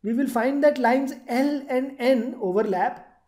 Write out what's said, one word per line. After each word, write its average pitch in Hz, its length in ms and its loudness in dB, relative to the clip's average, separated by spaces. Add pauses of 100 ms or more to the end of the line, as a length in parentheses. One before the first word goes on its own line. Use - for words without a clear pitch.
we 214 100 -2
will 262 140 0
find 269 380 0
that 294 140 4
lines 254 340 2 (160)
L 269 400 0
and 262 300 -2
N 247 420 2
overlap 196 680 -2 (200)